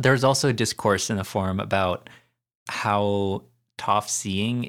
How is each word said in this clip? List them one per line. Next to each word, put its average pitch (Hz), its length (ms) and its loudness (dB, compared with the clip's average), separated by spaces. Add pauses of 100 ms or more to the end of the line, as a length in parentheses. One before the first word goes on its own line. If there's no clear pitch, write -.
There's 131 240 4
also 135 280 4
discourse 110 580 0
in 110 60 0
the 95 80 -2
forum 95 360 -2
about 95 500 -2 (580)
how 101 760 0 (360)
Toph 104 300 0
seeing 110 600 -2